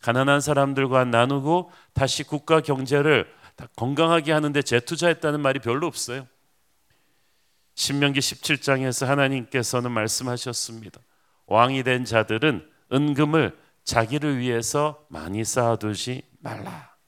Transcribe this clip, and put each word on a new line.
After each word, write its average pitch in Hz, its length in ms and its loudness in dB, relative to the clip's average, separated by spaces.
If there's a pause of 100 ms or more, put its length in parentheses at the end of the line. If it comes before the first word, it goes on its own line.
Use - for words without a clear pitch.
가난한 135 400 2
사람들과 139 640 2
나누고 139 640 2 (220)
다시 135 300 -2
국가 156 360 0
경제를 143 720 0 (440)
건강하게 156 560 0
하는 151 200 2
데 143 100 0
재투자했다는 151 800 0
말이 139 200 0
별로 131 280 -2
없어요. 131 400 -10 (1500)
신명기 139 460 0
십칠 - 400 -4
장에서 131 440 0
하나님께서는 127 840 0
말씀하셨습니다. 113 1080 -6 (460)
"왕이 127 380 4
된 123 220 0
자들은 110 640 0 (240)
은금을 147 640 2 (280)
자기를 135 560 0
위해서 127 720 -2
많이 87 340 -6
쌓아두지 117 800 -2 (160)
말라." 143 560 -14 (120)